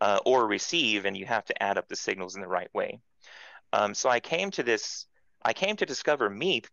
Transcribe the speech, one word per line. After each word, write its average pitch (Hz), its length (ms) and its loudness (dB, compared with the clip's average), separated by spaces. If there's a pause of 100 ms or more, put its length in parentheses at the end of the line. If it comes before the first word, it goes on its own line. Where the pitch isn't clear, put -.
uh, 101 240 4
or 123 220 6
receive, 104 580 0
and 98 120 -2
you 95 100 -8
have 110 200 0
to - 160 -4
add 101 160 2
up - 100 -4
the 101 80 -10
signals 95 380 -6
in 98 60 -12
the 92 80 -10
right 90 240 -2
way. - 280 -4 (720)
Um, 104 220 2
so - 140 0
I 120 120 4
came 190 320 -2
to 147 100 -2
this, - 440 -2 (360)
I 113 100 2
came 202 240 -2
to 190 100 0
discover 135 440 0
meep 127 420 -2